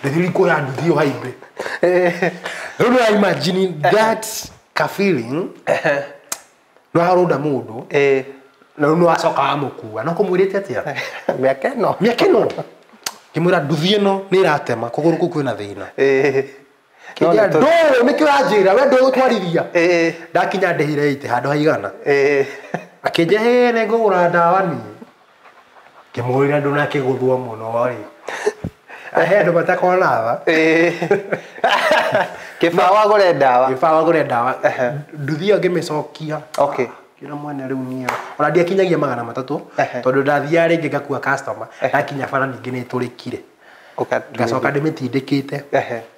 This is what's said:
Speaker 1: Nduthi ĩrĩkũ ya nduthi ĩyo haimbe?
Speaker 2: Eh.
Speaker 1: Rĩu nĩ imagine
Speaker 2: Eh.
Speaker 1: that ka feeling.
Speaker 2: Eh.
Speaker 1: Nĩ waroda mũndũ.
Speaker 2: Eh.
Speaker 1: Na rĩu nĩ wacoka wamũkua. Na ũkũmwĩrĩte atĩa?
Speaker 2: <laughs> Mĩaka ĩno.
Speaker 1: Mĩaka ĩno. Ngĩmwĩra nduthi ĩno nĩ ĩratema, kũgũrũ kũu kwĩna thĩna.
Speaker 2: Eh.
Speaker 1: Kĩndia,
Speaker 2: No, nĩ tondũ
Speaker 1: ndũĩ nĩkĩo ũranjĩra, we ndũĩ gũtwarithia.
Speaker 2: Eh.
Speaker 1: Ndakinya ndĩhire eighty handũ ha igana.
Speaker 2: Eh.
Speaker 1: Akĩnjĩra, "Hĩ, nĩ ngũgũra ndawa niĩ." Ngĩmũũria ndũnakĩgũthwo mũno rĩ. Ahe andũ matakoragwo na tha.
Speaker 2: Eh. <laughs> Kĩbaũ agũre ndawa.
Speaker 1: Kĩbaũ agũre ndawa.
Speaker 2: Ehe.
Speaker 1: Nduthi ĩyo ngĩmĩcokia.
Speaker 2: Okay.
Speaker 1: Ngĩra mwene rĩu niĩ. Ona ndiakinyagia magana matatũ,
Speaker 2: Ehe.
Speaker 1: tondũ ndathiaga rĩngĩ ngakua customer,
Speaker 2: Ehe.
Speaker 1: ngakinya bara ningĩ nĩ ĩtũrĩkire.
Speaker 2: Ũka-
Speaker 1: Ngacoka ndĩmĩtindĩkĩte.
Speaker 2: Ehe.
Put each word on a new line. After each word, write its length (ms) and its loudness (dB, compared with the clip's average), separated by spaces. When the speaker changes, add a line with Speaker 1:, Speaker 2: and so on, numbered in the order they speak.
Speaker 1:
Nduthi 160 -2
ĩrĩkũ 280 2
ya 140 2
nduthi 280 -4
ĩyo 60 4
haimbe? 380 -2
Speaker 2:
Eh. 500 2
Speaker 1:
Rĩu 140 4
nĩ 220 4
imagine 480 0
Speaker 2:
Eh. 80 4
Speaker 1:
that 360 2
ka 140 -2
feeling. 640 -2
Speaker 2:
Eh. 380 0
Speaker 1:
Nĩ 40 4
waroda 360 4
mũndũ. 540 -4
Speaker 2:
Eh. 360 2
Speaker 1:
Na 100 2
rĩu 100 4
nĩ 60 4
wacoka 380 2
wamũkua. 640 -4
Na 80 -4
ũkũmwĩrĩte 480 0
atĩa? 220 -6
Speaker 2:
<laughs> 300 -6
Mĩaka 340 0
ĩno. 260 0
Speaker 1:
Mĩaka 240 2
ĩno. 220 4
Ngĩmwĩra 280 2
nduthi 340 0
ĩno 220 0
nĩ 120 4
ĩratema, 460 -2
kũgũrũ 280 0
kũu 160 0
kwĩna 220 -2
thĩna. 300 -10
Speaker 2:
Eh. 480 2
Speaker 1:
Kĩndia, 180 2
Speaker 2:
No, 140 6
nĩ 20 2
tondũ 180 4
Speaker 1:
ndũĩ 380 4
nĩkĩo 200 2
ũranjĩra, 500 4
we 60 4
ndũĩ 240 4
gũtwarithia. 580 2
Speaker 2:
Eh. 400 2
Speaker 1:
Ndakinya 420 0
ndĩhire 280 -2
eighty 260 -2
handũ 200 -2
ha 80 0
igana. 360 0
Speaker 2:
Eh. 400 2
Speaker 1:
Akĩnjĩra, 360 2
"Hĩ, 340 2
nĩ 140 0
ngũgũra 420 2
ndawa 320 2
niĩ." 180 -4
Ngĩmũũria 480 0
ndũnakĩgũthwo 720 0
mũno 220 -10
rĩ. 60 -8
Ahe 280 4
andũ 100 2
matakoragwo 460 2
na 80 2
tha. 440 0
Speaker 2:
Eh. 420 4
<laughs> 880 -2
Kĩbaũ 420 4
agũre 300 4
ndawa. 360 4
Speaker 1:
Kĩbaũ 320 2
agũre 220 2
ndawa. 400 0
Speaker 2:
Ehe. 280 0
Speaker 1:
Nduthi 380 -6
ĩyo 80 4
ngĩmĩcokia. 800 -4
Speaker 2:
Okay. 280 0
Speaker 1:
Ngĩra 140 -14
mwene 320 -10
rĩu 100 -6
niĩ. 200 -8
Ona 100 2
ndiakinyagia 480 2
magana 260 -4
matatũ, 360 -8
Speaker 2:
Ehe. 240 -2
Speaker 1:
tondũ 200 0
ndathiaga 540 2
rĩngĩ 140 -2
ngakua 300 -6
customer, 480 -6
Speaker 2:
Ehe. 120 -2
Speaker 1:
ngakinya 380 -2
bara 140 -2
ningĩ 260 -10
nĩ 140 -6
ĩtũrĩkire. 540 -8
Speaker 2:
Ũka- 240 -2
Speaker 1:
Ngacoka 360 -2
ndĩmĩtindĩkĩte. 880 -4
Speaker 2:
Ehe. 300 -2